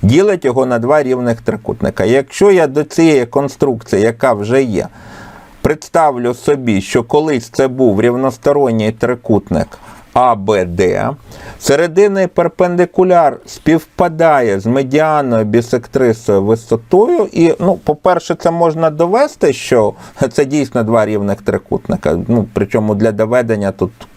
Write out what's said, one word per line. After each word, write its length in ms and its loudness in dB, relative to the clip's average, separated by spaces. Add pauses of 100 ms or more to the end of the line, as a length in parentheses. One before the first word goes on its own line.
ділить 440 2
його 200 0
на 140 -2
два 240 2
рівних 380 -2
трикутника. 640 -4
Якщо 460 2
я 160 4
до 160 -2
цієї 420 2
конструкції, 760 -2
яка 320 0
вже 300 0
є, 240 -4 (720)
представлю 720 0
собі, 480 -2
що 220 -2
колись 460 -2
це 180 0
був 340 0
рівносторонній 920 0
трикутник 760 -2 (460)
А 220 2
Б 300 0
Д, 440 -2 (500)
серединний 680 2
перпендикуляр 1160 0
співпадає 1120 0
з 60 -8
медіаною, 800 0
бісектрисою, 1000 0
висотою, 880 0
і, 280 2
ну, 240 0
по-перше, 520 -2
це 160 -2
можна 380 0
довести, 640 0
що 400 0 (380)
це 140 0
дійсно 380 -2
два 220 2
рівних 360 -4
трикутника, 840 -4
ну, 260 0
причому 420 -2
для 160 0
доведення 600 -2
тут 200 -4 (260)